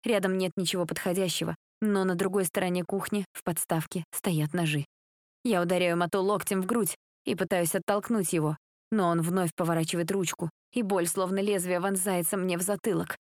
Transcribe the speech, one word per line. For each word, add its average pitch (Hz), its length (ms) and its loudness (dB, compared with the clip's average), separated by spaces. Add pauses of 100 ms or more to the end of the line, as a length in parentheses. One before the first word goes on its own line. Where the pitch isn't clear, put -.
Рядом 190 340 2
нет 185 180 0
ничего 180 300 0
подходящего, 165 680 -2 (260)
но 202 240 2
на 185 100 2
другой 190 300 0
стороне 180 400 0
кухни, 196 480 -2
в - 100 -16
подставке, 165 720 -2
стоят 151 400 0
ножи. 156 320 0 (600)
Я 202 180 4
ударяю 175 340 4
Мато 175 240 2
локтем 196 400 0
в 185 60 -2
грудь 226 300 0 (280)
и - 100 0
пытаюсь 175 400 0
оттолкнуть 202 580 0
его, 156 240 0 (340)
но 196 180 2
он 170 140 2
вновь 175 320 0
поворачивает 165 560 0
ручку, 175 400 -2 (220)
и 247 100 0
боль, 185 240 2
словно 190 340 0
лезвие, 180 400 0
вонзается 190 560 0
мне 180 220 0
в 180 40 -2
затылок. 180 640 -2